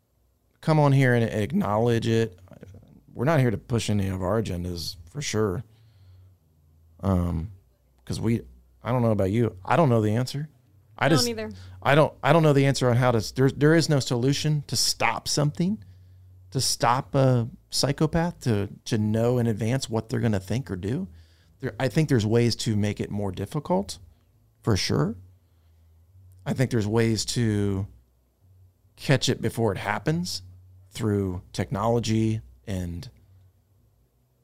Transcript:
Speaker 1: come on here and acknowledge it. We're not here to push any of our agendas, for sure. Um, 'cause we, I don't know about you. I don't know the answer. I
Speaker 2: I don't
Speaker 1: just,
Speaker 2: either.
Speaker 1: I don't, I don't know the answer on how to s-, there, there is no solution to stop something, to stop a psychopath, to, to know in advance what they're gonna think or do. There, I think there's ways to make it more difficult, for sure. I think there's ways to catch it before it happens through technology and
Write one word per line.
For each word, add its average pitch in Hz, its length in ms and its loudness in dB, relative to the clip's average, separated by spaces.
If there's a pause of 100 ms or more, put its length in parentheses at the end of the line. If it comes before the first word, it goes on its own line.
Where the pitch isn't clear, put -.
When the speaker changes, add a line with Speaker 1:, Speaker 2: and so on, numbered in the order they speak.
(640)
Speaker 1:
come 156 160 4
on 143 140 6
here 135 220 6
and 117 100 4
acknowledge 113 800 0
it. 113 320 0 (760)
We're 113 120 -4
not 151 160 2
here 127 100 2
to 98 80 -2
push 117 320 -4
any 101 180 0
of 92 140 -6
our 98 180 0
agendas, 87 560 -6 (140)
for 147 100 -10
sure. 107 440 -2 (1400)
Um, 87 500 0 (540)
'cause - 160 -6
we, 113 220 0 (400)
I 110 100 -6
don't 127 100 0
know 117 80 2
about 98 200 2
you. 104 340 0
I 120 120 2
don't 156 120 4
know 117 120 4
the 107 140 2
answer. 135 340 -4 (500)
I 131 80 2
Speaker 2:
I - 20 4
don't 160 100 4
Speaker 1:
just, 240 100 0
Speaker 2:
either. 220 220 -8 (320)
Speaker 1:
I 135 120 4
don't, 147 180 4 (100)
I 135 100 4
don't 165 100 6
know 151 100 6
the 139 140 4
answer 131 220 2
on 117 80 4
how 127 140 4
to 117 80 4
s-, 101 140 -4
there, 131 180 2
there 147 240 4
is 165 140 4
no 147 120 2
solution 139 640 0
to - 100 -6
stop - 520 -2
something, 170 540 -2 (680)
to 135 100 -4
stop 123 540 0
a 127 340 4 (220)
psychopath, 160 720 -2
to, 104 280 0 (180)
to 123 120 -2
know 113 400 2
in 117 80 2
advance 113 440 -2
what 110 180 -4
they're 117 120 -4
gonna 110 200 0
think 104 300 -6
or 98 60 -6
do. 123 320 -6 (520)
There, 127 200 -6
I 131 80 0
think 160 200 0
there's 113 180 4
ways 117 300 2
to 110 200 -2
make 101 240 -2
it 107 100 -8
more 101 220 -6
difficult, 151 640 -6 (640)
for 110 140 0
sure. 170 400 -2 (1300)
I 139 60 -2
think 123 180 0
there's 110 160 0
ways 113 400 0
to 101 600 0 (1080)
catch - 320 0
it 120 140 0
before 113 300 0
it 90 60 -6
happens 156 640 -4 (480)
through 101 520 -2 (100)
technology 110 880 -2 (260)
and 90 420 -8 (1400)